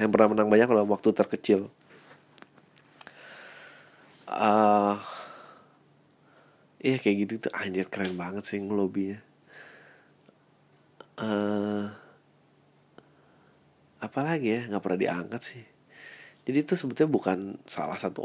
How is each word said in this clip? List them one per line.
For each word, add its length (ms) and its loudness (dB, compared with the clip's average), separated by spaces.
yang 120 0
pernah 240 6
menang 160 2
banyak 160 6
dalam 200 4
waktu 240 0
terkecil. 600 0
Ah, 720 4
iya, 160 2
kayak 200 2
gitu 200 -4
tuh, 80 -16
anjir, 320 -4
keren 280 -4
banget 280 -8
sih 160 -6
ngelobinya. 600 -2
Eh, 640 -2
apalagi 500 -4
ya, 160 -2
nggak 140 -4
pernah 180 -2
diangkat 400 -4
sih. 240 -16
Jadi 180 0
itu 140 0
sebetulnya 340 0
bukan 300 0
salah 260 -6
satu 280 -6